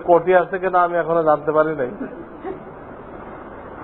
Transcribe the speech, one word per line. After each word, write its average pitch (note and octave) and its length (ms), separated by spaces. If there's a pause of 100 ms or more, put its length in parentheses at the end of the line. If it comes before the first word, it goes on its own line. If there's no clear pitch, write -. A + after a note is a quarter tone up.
কোটি E3+ 320
আছে F3 240
কিনা F3+ 220
আমি F3 160
এখনো E3 260
জানতে D3+ 300
পারি D#3 220
নাই, C3+ 160 (1900)